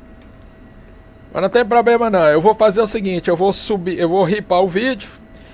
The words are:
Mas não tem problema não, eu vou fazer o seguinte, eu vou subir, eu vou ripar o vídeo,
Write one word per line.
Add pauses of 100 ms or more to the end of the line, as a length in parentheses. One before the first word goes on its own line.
(1300)
Mas
não
tem
problema
não,
eu
vou
fazer
o
seguinte,
eu
vou
subir,
eu
vou
ripar
o
vídeo, (460)